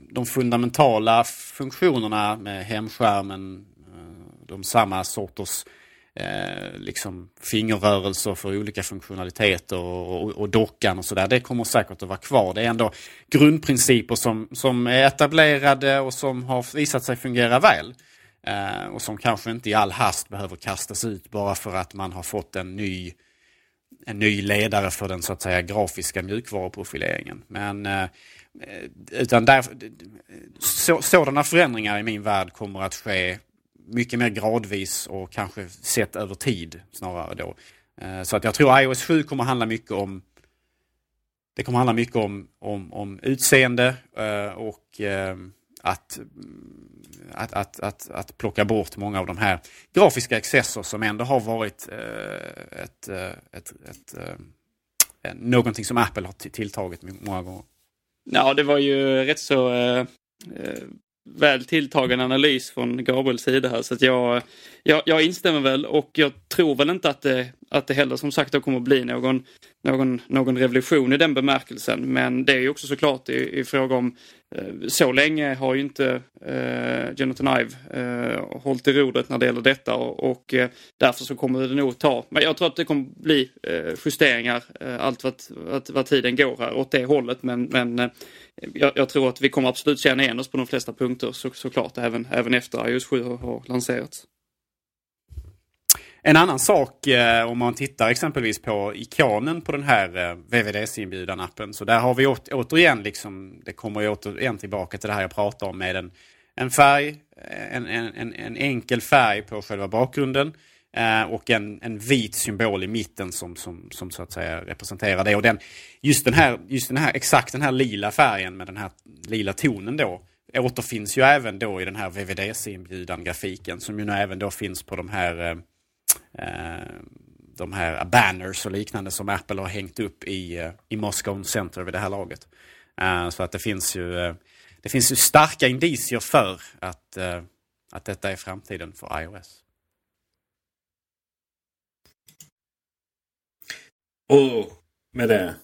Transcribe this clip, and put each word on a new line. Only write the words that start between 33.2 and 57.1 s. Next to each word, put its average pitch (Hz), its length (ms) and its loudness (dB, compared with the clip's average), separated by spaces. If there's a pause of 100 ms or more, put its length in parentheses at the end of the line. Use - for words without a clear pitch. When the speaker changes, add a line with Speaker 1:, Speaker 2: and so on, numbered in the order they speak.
Speaker 1:
mycket 120 280 -2
mer 120 100 2
gradvis 104 800 -4
och 95 260 -12
kanske 95 360 -8
sett - 480 -2
över 98 180 -8
tid 85 460 -6 (120)
snarare 87 420 -10
då. 87 200 -10 (460)
Eh, 92 220 -10
så 101 140 -2
att 98 80 -2
jag 110 100 0
tror 135 260 8
I 135 60 4
O 131 60 0
S 127 120 -6
sju 160 180 4
kommer 135 220 -4
handla 123 220 0
mycket 113 240 -6
om, 98 320 -4 (1300)
det - 60 -2
kommer 123 160 0
handla 123 140 4
mycket 117 240 0
om, 101 320 -4 (120)
om, 98 320 -10
om 98 300 -12
utseende, 127 720 4 (220)
eh, 104 320 -4
och, 104 520 -12
eh, 98 360 -4 (460)
att, - 380 -4 (1120)
att, - 200 -8
att, - 280 -6
att, - 300 -8
att - 280 -12
plocka 104 260 0
bort 107 320 0
många 101 240 -4
av 90 60 -2
de 90 120 -8
här 98 200 2 (360)
grafiska 131 420 6
excesser 113 460 0
som 107 200 -8
ändå 107 220 -2
har 131 160 2
varit, 110 520 -6
eh, 50 920 -12
ett, - 260 -18
eh, 92 200 -8
ett, - 440 -18 (180)
ett, - 260 -20
eh, - 1160 -8
någonting 113 500 0
som 120 120 -4
Apple 107 300 -2
har 95 60 -14
t-, - 180 -18
tilltagit 101 520 -10
m-, 95 180 -18